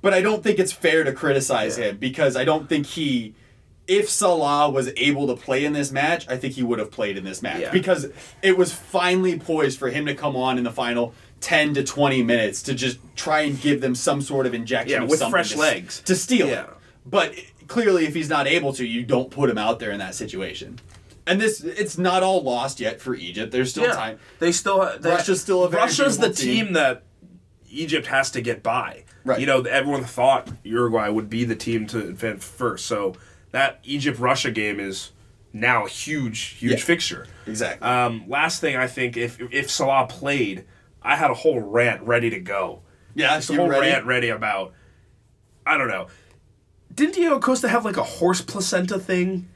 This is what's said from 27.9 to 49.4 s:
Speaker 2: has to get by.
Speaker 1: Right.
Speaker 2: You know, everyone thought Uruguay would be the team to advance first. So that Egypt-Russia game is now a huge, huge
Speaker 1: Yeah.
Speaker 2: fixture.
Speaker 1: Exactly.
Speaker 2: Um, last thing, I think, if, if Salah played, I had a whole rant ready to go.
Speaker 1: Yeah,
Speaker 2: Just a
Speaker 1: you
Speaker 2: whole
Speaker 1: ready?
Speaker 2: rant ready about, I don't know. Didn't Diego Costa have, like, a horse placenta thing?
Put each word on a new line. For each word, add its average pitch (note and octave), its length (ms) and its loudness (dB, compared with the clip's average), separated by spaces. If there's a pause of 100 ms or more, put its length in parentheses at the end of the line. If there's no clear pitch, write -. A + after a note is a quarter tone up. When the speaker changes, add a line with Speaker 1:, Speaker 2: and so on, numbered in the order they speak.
Speaker 2:
has - 260 0
to B2+ 80 -4
get A#2 220 -4
by. A#2 400 -4 (220)
Speaker 1:
Right. B2+ 160 0
Speaker 2:
You C#3 60 0
know, C3+ 160 4
everyone C3+ 420 0
thought - 440 4 (140)
Uruguay A2+ 460 0
would G#2+ 220 0
be A#2 140 0
the A#2 120 0
team A2+ 320 -2
to A2+ 100 -4
advance G2+ 460 -6
first. A2 420 -6
So G2+ 280 -2 (380)
that C3 320 0
Egypt-Russia C3 680 0
game G#2 300 -2
is G2 300 -8 (420)
now A2+ 340 2
a - 20 -8
huge, C3+ 520 -6 (180)
huge A#2 140 0
Speaker 1:
Yeah. A2+ 60 2
Speaker 2:
fixture. - 480 -2 (200)
Speaker 1:
Exactly. A2 400 -6
Speaker 2:
Um, A#2+ 420 0
last D3+ 320 0
thing, C#3+ 160 -2
I B2+ 100 0
think, B2 300 -4
if, A#2 220 -4 (120)
if C3+ 200 -2
Salah C3+ 380 2
played, B2 560 -2 (380)
I C#3 140 2
had D3+ 140 4
a - 40 0
whole C#3+ 260 2
rant A2 420 2
ready A#2 280 2
to G2+ 100 -8
go. F#2 400 -6 (340)
Speaker 1:
Yeah, C3 220 4
Speaker 2:
Just - 140 -4
a - 40 0
Speaker 1:
you D3 60 2
Speaker 2:
whole F3 80 4
Speaker 1:
ready? C3+ 220 4
Speaker 2:
rant C3 160 0
ready B2 240 2
about, G#2+ 420 -2 (920)
I D3+ 100 2
don't C3 120 0
know. F#2 180 -6 (880)
Didn't E4 200 0
Diego E4 240 2
Costa B3+ 300 2
have, A3+ 160 2
like, G3+ 120 -4
a - 60 0
horse F3+ 380 0
placenta F#3+ 580 -2
thing? F#3 580 -2